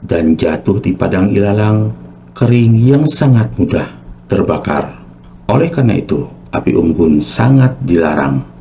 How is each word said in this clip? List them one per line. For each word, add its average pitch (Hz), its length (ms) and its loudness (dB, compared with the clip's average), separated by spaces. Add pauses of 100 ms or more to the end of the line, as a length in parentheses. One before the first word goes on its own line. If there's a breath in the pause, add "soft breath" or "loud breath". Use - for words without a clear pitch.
dan 80 320 0
jatuh 82 480 -2
di - 80 -2
padang 92 400 0
ilalang 107 640 0 (400)
kering 117 440 4
yang 135 280 4
sangat 131 480 2
mudah - 360 -2 (360)
terbakar. 78 640 -2 (560)
Oleh 151 240 0
karena 117 280 0
itu, - 280 -4 (240)
api - 240 -2
unggun 82 440 2
sangat 127 640 2
dilarang 76 640 -2 (140)